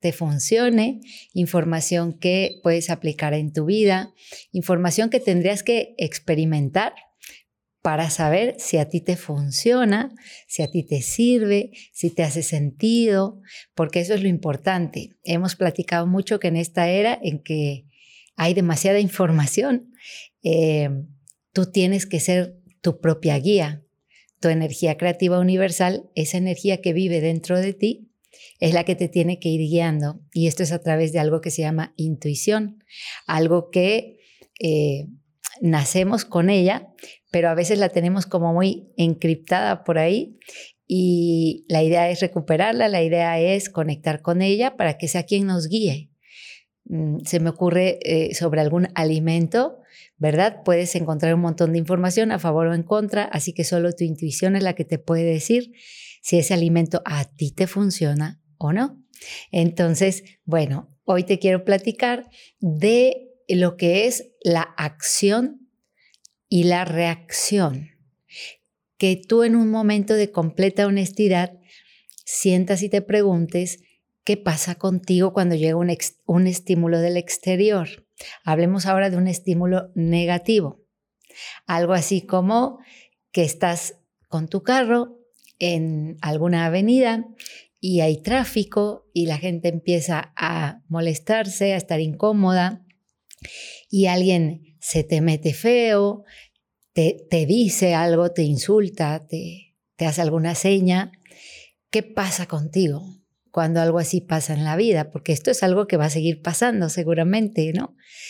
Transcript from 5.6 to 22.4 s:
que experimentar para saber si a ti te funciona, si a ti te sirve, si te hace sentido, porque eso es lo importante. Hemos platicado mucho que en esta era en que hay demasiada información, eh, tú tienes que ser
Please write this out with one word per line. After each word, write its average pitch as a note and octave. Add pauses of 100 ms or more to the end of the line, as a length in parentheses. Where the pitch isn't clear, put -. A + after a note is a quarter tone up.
que A#3
experimentar D#3 (920)
para D#3+
saber E3+
si -
a D3+
ti E3+
te F3+
funciona, G#3 (360)
si -
a -
ti F3
te C#3+
sirve, A#3 (240)
si -
te E3+
hace D#3
sentido, G3 (320)
porque E3
eso F3+
es F#3+
lo G3
importante. E3+ (120)
Hemos F3+
platicado E3+
mucho G3
que F#3
en E3
esta E3+
era G#3
en D3+
que D3 (520)
hay E3+
demasiada F#3+
información, F#3+ (480)
eh, D#3+ (640)
tú F#3
tienes F#3+
que E3
ser F3+ (240)